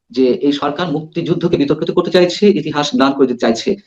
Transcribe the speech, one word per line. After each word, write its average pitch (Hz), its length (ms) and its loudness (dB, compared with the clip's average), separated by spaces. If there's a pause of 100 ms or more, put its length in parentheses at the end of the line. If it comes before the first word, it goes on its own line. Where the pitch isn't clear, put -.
(100)
যে 127 160 2
এই 127 260 0
সরকার 147 400 -4
মুক্তিযুদ্ধকে 165 640 -2
বিতর্কিত 147 340 0
করতে 175 200 0
চাইছে, 180 380 4
ইতিহাস 147 460 0
ম্লান 135 180 2
করে 139 140 2
দিতে 120 120 -2
চাইছে - 380 -2 (100)